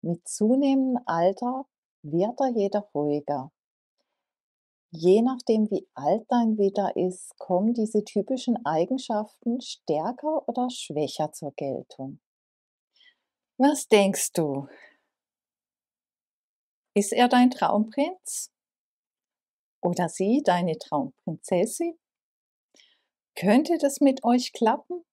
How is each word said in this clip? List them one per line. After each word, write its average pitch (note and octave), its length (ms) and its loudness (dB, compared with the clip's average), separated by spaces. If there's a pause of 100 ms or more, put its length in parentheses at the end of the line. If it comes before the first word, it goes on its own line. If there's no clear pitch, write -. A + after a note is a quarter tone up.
Mit E3 280 -6
zunehmendem C4 760 0
Alter G3 600 0 (360)
wird F3 380 -2
er C4+ 100 2
jedoch G3+ 440 -2
ruhiger. D3 560 -2 (1400)
Je F3+ 320 4
nachdem, A#3 480 0
wie - 240 -4
alt D#3+ 340 0
dein A3+ 280 2
Widder G3 400 0
ist, - 420 -4
kommen G3+ 360 0
diese G#3+ 300 0
typischen A#3+ 600 -2
Eigenschaften G#3+ 960 -2
stärker B3 880 -4
oder B3 220 -2
schwächer D3+ 600 -6
zur C#3+ 200 -12
Geltung. C#3 680 -10 (1400)
Was C#4+ 300 2
denkst G3+ 440 4
du? C#3 360 -2 (2250)
Ist G3+ 180 2
er B3 160 4
dein B3 220 6
Traumprinz? B3+ 1000 -2 (1300)
Oder F3 260 -2
sie, A3+ 360 0
deine F3 340 0
Traumprinzessin? G3 1200 -4 (1400)
Könnte C#4 420 2
das C#4 220 0
mit C4+ 240 2
euch B3 280 0
klappen? D4+ 600 -2